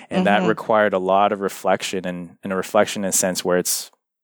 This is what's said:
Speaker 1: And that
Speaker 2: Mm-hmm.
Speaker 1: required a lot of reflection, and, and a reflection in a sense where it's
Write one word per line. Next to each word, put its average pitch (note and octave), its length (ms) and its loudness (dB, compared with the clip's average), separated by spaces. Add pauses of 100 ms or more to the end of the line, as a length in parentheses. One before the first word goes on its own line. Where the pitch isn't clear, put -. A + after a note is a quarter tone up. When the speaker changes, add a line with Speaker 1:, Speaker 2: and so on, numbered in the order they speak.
(120)
Speaker 1:
And - 160 0
that G#2 140 4
Speaker 2:
Mm-hmm. F#2 80 2
Speaker 1:
required G#2+ 440 2
a F#2+ 60 0
lot F#2+ 340 2
of G2 80 -4
reflection, F#2+ 640 -2
and, F2+ 380 -10
and G2 100 -6
a - 20 -2
reflection G2+ 480 0
in F#2 60 -2
a - 20 -2
sense F2+ 320 0
where F2+ 140 2
it's - 320 -4 (340)